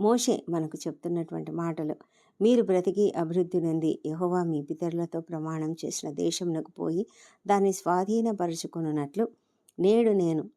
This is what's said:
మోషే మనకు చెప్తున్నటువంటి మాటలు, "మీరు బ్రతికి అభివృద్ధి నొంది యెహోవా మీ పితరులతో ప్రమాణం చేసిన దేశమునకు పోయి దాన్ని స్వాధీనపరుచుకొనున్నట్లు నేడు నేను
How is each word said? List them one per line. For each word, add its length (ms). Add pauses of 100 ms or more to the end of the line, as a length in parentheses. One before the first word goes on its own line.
మోషే 480
మనకు 280 (100)
చెప్తున్నటువంటి 640
మాటలు, 440 (460)
"మీరు 220
బ్రతికి 480
అభివృద్ధి 500
నొంది 440
యెహోవా 380
మీ 180
పితరులతో 600
ప్రమాణం 540 (100)
చేసిన 260
దేశమునకు 600
పోయి 340 (420)
దాన్ని 260
స్వాధీనపరుచుకొనున్నట్లు 1500 (520)
నేడు 320
నేను 460